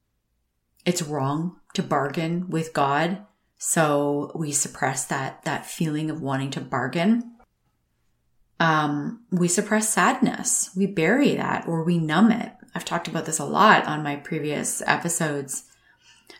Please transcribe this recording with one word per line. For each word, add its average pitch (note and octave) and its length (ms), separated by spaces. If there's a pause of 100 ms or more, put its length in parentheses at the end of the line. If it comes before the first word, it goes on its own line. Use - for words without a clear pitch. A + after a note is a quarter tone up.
(840)
it's F3 160
wrong D3 560 (160)
to F3+ 100
bargain D#3+ 680
with D#3+ 240
God. D#3 520 (320)
So C#3+ 760
we D3+ 180
suppress - 540
that, C3+ 380
that D3+ 220
feeling D#3 440
of - 120
wanting C3+ 300
to C#3+ 100
bargain. E3+ 720 (1200)
Um, D3+ 720
we F3 160
suppress G#3 420
sadness. - 840
We F#3+ 120
bury F#3+ 480
that - 320
or E3 160
we E3+ 160
numb E3 320
it. - 200 (220)
I've - 120
talked E3+ 220
about D#3+ 180
this D#3+ 140
a - 60
lot D#3+ 400
on D3+ 180
my C#3+ 120
previous D3+ 720
episodes. D3 800 (760)